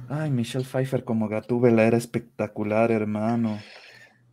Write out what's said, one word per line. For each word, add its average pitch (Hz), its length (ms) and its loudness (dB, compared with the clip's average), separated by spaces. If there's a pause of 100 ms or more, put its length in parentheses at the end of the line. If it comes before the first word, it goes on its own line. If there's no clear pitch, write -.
Ay, 151 220 -4
Michelle 127 340 -2
Pfeiffer 131 400 -4
como 110 240 -2
Gatúbela 113 560 4
era 113 120 4
espectacular, 110 960 -2
hermano. 107 680 -2 (760)